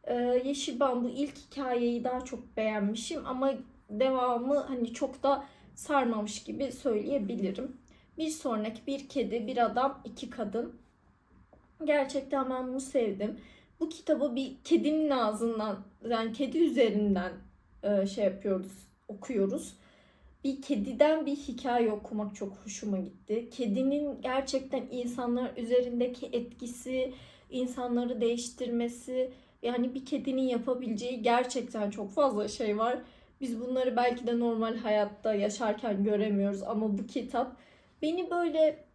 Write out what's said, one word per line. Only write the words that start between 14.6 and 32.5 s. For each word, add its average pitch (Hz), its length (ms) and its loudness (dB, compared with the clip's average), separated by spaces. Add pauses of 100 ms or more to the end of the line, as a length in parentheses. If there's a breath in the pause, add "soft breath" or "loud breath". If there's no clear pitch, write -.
kedinin 311 460 4
ağzından, 214 680 0 (300)
yani 226 240 0
kedi 277 260 -2
üzerinden, 208 720 4 (500)
e, 202 240 2
şey 202 180 -2
yapıyoruz, 190 480 0 (360)
okuyoruz. 208 680 -2 (680 soft breath)
Bir 269 180 -2
kediden 294 640 4
bir 285 100 -2
hikaye 240 560 0
okumak 208 440 -6
çok 196 200 -8
hoşuma 202 420 -6
gitti. 214 520 -6
Kedinin 262 720 0
gerçekten 262 680 -2
insanlar 240 680 -2
üzerindeki 247 680 0
etkisi, 254 840 -4 (380 loud breath)
insanları 247 720 -2
değiştirmesi, 240 1120 -2 (300 loud breath)
yani 247 320 0
bir 262 120 -8
kedinin 262 360 0
yapabileceği 247 800 0
gerçekten 233 680 0
çok 208 200 -8
fazla 214 380 4
şey 208 300 0